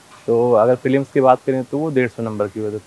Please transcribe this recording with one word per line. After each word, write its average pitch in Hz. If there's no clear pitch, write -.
तो 117
अगर 117
प्रीलिम्स 135
की 143
बात 127
करें 131
तो 143
वो 156
डेढ़ 127
सौ 120
नंबर 107
की 104
होती 107
है। 107